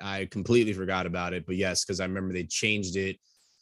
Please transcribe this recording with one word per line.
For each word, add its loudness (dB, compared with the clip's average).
I -4
completely 4
forgot 0
about -2
it. -6
But -4
yes, 0
'cause -4
I 0
remember -2
they -2
changed 0
it. -2